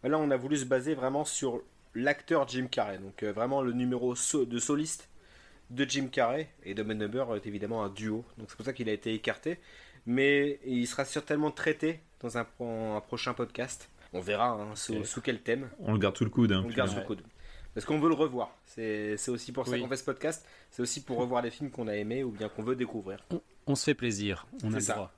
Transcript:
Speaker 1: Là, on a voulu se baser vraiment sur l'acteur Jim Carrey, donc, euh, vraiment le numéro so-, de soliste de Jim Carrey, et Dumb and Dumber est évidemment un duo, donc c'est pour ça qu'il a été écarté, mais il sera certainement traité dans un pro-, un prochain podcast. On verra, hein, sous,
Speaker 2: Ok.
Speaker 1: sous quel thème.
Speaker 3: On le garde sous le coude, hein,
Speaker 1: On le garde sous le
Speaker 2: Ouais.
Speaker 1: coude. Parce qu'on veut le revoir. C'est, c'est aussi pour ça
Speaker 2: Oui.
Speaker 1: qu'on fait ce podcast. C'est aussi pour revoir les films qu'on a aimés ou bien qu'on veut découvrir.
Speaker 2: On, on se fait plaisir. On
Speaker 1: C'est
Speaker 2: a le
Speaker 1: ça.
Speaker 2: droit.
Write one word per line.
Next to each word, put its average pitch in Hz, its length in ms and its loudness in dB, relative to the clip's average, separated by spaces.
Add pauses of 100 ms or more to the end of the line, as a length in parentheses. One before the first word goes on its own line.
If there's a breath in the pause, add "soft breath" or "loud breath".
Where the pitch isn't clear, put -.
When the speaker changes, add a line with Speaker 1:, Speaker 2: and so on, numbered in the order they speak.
Speaker 1:
Là, 151 160 2
on 151 120 4
a 135 60 6
voulu 135 220 0
se 131 80 0
baser 131 280 2
vraiment 135 300 0
sur 123 380 -2 (320)
l'acteur 143 540 2
Jim 127 220 -2
Carrey, 104 280 0
donc, 98 240 -10
euh, 107 100 0
vraiment 131 300 2
le 123 100 2
numéro 123 420 2
so-, 135 300 2
de 120 140 -2
soliste 147 500 0 (640 soft breath)
de 131 180 0
Jim 135 240 0
Carrey, 135 360 2 (160)
et 98 100 -6
Dumb 107 160 -2
and 110 60 0
Dumber 107 280 -2 (120)
est 104 100 -6
évidemment 104 380 -4
un 101 40 -2
duo, 107 340 -4 (140)
donc 110 140 -12
c'est - 60 -18
pour 113 100 -10
ça 135 80 -4
qu'il 113 160 -4
a - 20 2
été 113 220 -2
écarté, 135 440 -2 (480 loud breath)
mais 139 600 4
il 123 200 2
sera 135 200 -2
certainement 151 440 0
traité 160 500 0 (200)
dans 120 160 -6
un 117 80 0
pro-, 113 500 -4
un 104 60 0
prochain 120 320 -4
podcast. - 560 -6 (240 soft breath)
On 90 80 -4
verra, 104 300 2
hein, 107 260 -4
sous, - 220 -4
Speaker 2:
Ok. 104 80 -2
Speaker 1:
sous - 160 -6
quel 117 180 -2
thème. 123 280 0 (120)
Speaker 3:
On 107 140 0
le 104 40 4
garde 95 180 4
sous 127 80 2
le 110 60 0
coude, 110 220 6
hein, 95 120 4
Speaker 1:
On - 40 -2
le 113 60 -4
garde 104 160 2
sous 101 60 -2
le 98 40 -2
Speaker 2:
Ouais. 95 60 -6
Speaker 1:
coude. - 160 -6 (500 soft breath)
Parce 110 140 -6
qu'on 151 120 2
veut 156 120 6
le 160 40 6
revoir. 127 400 0 (120)
C'est, 107 500 -2
c'est - 160 -4
aussi 120 180 -4
pour 123 160 -2
ça 123 60 0
Speaker 2:
Oui. 123 80 2
Speaker 1:
qu'on 123 80 -4
fait 131 80 -2
ce - 80 -10
podcast. - 420 -2 (240 soft breath)
C'est - 120 -2
aussi 135 200 -2
pour 127 160 -2
revoir 123 240 2
les 117 80 0
films 139 200 -6
qu'on 117 180 -4
a 104 80 0
aimés 110 260 -2
ou 127 80 -2
bien 107 180 -4
qu'on 107 140 -6
veut 127 140 2
découvrir. 104 540 -4
Speaker 2:
On, 170 100 -2 (260)
on 143 80 4
se - 100 0
fait 147 100 4
plaisir. 101 520 -2 (160)
On 110 60 0
Speaker 1:
C'est 110 60 0
Speaker 2:
a - 40 0
le - 60 0
Speaker 1:
ça. 120 100 0
Speaker 2:
droit. 101 240 -6